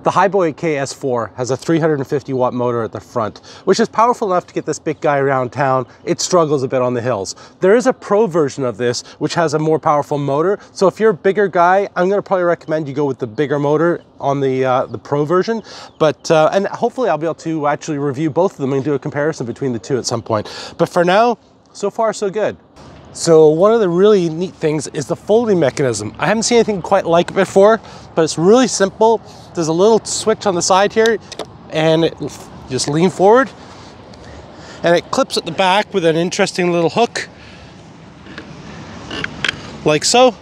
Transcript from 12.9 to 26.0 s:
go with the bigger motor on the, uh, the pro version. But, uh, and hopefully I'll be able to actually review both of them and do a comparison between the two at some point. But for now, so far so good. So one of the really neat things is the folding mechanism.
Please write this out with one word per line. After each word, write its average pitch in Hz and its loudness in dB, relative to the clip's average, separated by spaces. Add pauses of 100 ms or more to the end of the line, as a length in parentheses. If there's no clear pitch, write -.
go 147 -2
with 135 -4
the 127 -6
bigger 143 -2
motor 151 0 (160)
on 139 -2
the, 131 0
uh, 127 0
the 117 -12
pro 147 -4
version. 185 -2 (360)
But, 151 0
uh, 156 4
and 196 -2
hopefully 233 -4
I'll 156 0
be 151 -4
able 156 -2
to 160 -4
actually 147 -4
review 143 -4
both 175 0
of - -20
them 135 -2
and 135 -2
do 147 -2
a 135 -2
comparison 147 -4
between 120 -6
the 117 -4
two 131 -4
at - -4
some 117 -4
point. 107 -4 (260)
But 165 0
for 175 2
now, 220 2 (340)
so - -6
far 220 -2
so 202 -4
good. 170 -4 (560)
So 160 6
one 170 4
of 233 2
the 196 2
really 185 4
neat 165 -6
things 156 -2
is 151 -8
the 170 -4
folding 214 0
mechanism. 120 0